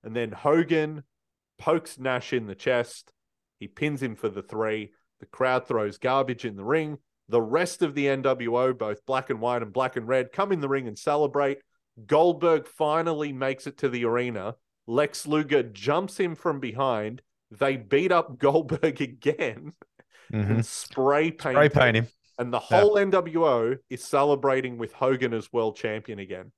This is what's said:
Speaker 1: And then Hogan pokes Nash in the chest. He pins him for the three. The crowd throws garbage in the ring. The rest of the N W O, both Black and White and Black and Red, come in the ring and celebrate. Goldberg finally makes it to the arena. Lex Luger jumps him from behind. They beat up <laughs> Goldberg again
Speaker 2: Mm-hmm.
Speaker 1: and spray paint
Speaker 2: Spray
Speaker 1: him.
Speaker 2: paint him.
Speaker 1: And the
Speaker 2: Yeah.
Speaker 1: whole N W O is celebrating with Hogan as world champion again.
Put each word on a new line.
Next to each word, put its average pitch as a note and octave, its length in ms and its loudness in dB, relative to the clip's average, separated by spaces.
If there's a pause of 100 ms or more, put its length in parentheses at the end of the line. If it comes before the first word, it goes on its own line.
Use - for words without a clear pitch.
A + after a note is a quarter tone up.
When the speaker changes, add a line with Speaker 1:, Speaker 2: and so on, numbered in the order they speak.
Speaker 1:
And A2 100 -12
then A2+ 180 -4
Hogan D#3 720 0 (540)
pokes - 400 -2
Nash B2+ 340 -4
in A#2 140 -2
the G2 80 -10
chest. - 580 -2 (460)
He G2+ 100 -16
pins D3 340 -4
him A2+ 140 -6
for A2+ 120 -4
the G2 140 -6
three. A2 500 -4 (280)
The - 60 -20
crowd B2+ 400 -2
throws G#2+ 320 -2
garbage C3 460 -2
in G#2 120 -6
the G2 80 -12
ring. D3+ 340 -2 (300)
The A#2 120 4
rest D#3 420 0
of D3 120 -2
the C#3+ 140 0
N C3+ 140 0
W A#2+ 360 0
O, C3 160 2
both G#2+ 320 -6
Black B2 240 -2
and A2+ 100 -4
White A#2+ 220 -2
and G#2 100 -12
Black B2+ 240 -2
and A2+ 100 -6
Red, B2+ 260 0
come G3 200 -2
in E3+ 80 -2
the C#3 80 -4
ring C3+ 200 -2
and G#2+ 100 -12
celebrate. C#3+ 600 0 (480)
Goldberg D#3+ 600 4
finally D3+ 680 -2
makes C3+ 340 -4
it C#3 120 -14
to C#3 100 0
the A#2+ 160 -2
arena. A#2 520 -2 (300)
Lex C#3+ 400 0
Luger D3 360 2
jumps A#2+ 560 -4
him F3 160 -2
from D3+ 260 -4
behind. A#2+ 640 -2 (280)
They C3+ 260 0
beat C#3 360 2
up D#3+ 260 0
<laughs> - 0 -
Goldberg D3+ 640 2
again C3+ 720 -4 (600)
Speaker 2:
Mm-hmm. G#2 180 0
Speaker 1:
and A2 160 2
spray C#3+ 640 0
paint D#3 260 -4
Speaker 2:
Spray D3 100 8
Speaker 1:
him. C#3+ 60 4
Speaker 2:
paint B2+ 260 6
him. A#2 80 0 (320)
Speaker 1:
And B2 160 -6
the A2+ 60 0 (100)
Speaker 2:
Yeah. A#2 100 8
Speaker 1:
whole G#3 160 6
N G3 140 2
W E3 360 2
O B2 300 2 (140)
is B2 120 -10
celebrating C3+ 760 0
with A2+ 160 -8
Hogan B2+ 400 0
as A2 180 -6
world A2 240 0
champion G#2+ 420 -6
again. F#2+ 400 -12